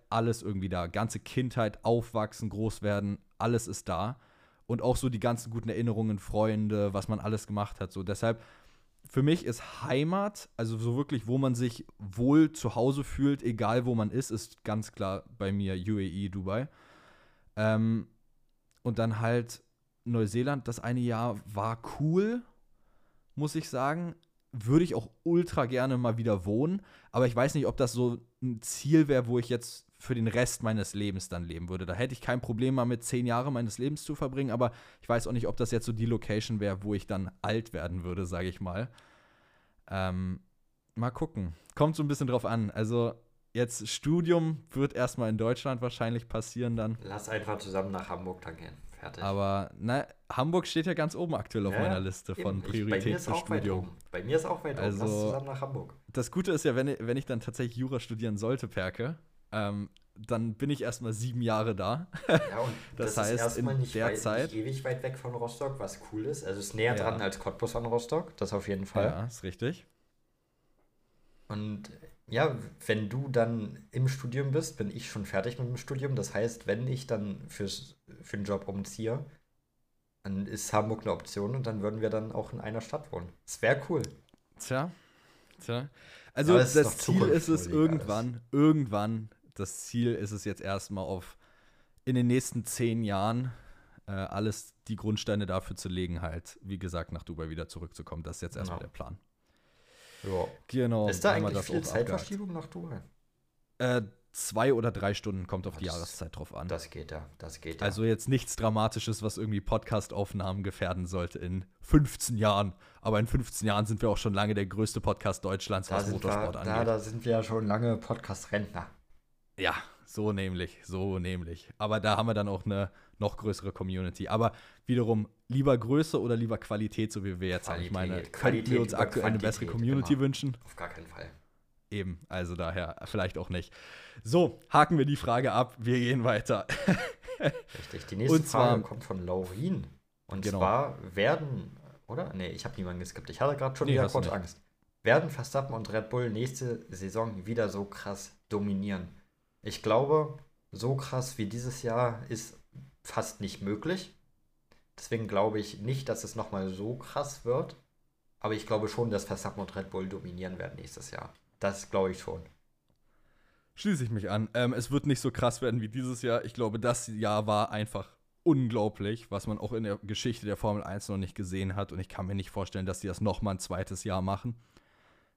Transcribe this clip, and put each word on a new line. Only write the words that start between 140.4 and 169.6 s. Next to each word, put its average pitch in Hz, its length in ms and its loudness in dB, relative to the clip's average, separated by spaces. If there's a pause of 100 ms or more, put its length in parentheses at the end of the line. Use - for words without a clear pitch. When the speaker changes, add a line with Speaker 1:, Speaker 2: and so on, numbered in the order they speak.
Speaker 1:
Genau. 98 140 0
Speaker 2:
zwar 120 380 2 (180)
werden, 131 640 0 (300)
oder? - 280 -6
Nee, 92 140 -4
ich - 160 -8
hab - 140 -8
niemanden 90 220 -4
geskippt. - 280 -12
Ich - 120 -6
hatte 139 180 2
grad 135 180 -2
schon 143 100 0
Speaker 1:
Nee, 139 80 6
Speaker 2:
wieder 104 100 6
Speaker 1:
hast 98 80 0
du - 60 2
Speaker 2:
kurz 90 80 0
Speaker 1:
nicht. 98 80 0
Speaker 2:
Angst. 87 260 -6 (420)
Werden 147 280 6
Verstappen 135 440 -4
und 107 180 -6
Red 107 160 0
Bull 123 220 0
nächste 120 600 -4
Saison 95 560 -4
wieder 113 220 0
so 98 160 -4
krass - 480 -10 (160)
dominieren? 101 600 0 (540)
Ich - 200 -8
glaube, 139 560 4 (340)
so 123 240 0
krass 131 400 -4
wie 107 100 -2
dieses 120 360 -6
Jahr 117 380 2 (100)
ist - 280 -8 (440)
fast - 400 -4
nicht - 200 -8
möglich. 160 520 -4 (800)
Deswegen 113 320 -4
glaube 104 300 2
ich 101 220 -6
nicht, 127 280 -4
dass 110 160 -4
es 104 120 -10
nochmal 98 340 -4
so 104 260 -6
krass - 480 -6
wird. 135 320 -2 (640)
Aber 107 160 -2
ich 107 120 -6
glaube 107 220 0
schon, 117 220 0
dass 98 140 0
Verstappen 101 360 -6
und 92 160 -6
Red 95 140 -6
Bull 95 180 -4
dominieren 90 500 -8
werden - 180 -8
nächstes - 340 -14
Jahr. - 220 -10 (260)
Das 98 320 -2
glaube 95 220 4
ich 92 80 -6
schon. 87 200 -6 (1300)
Speaker 1:
Schließe 165 300 0
ich 110 60 -2
mich 101 200 -2
an. 107 240 2
Ähm, 123 180 4
es - 180 -2
wird 143 160 2
nicht 139 140 4
so 131 100 0
krass - 320 0
werden 120 180 2
wie 107 80 -2
dieses 127 340 -4
Jahr. 120 220 2
Ich 107 100 -10
glaube, 113 240 0
das 117 300 2
Jahr 107 380 2
war 104 240 4
einfach 104 380 -4 (340)
unglaublich, 113 880 2
was 98 160 -4
man 107 120 -2
auch 107 140 -4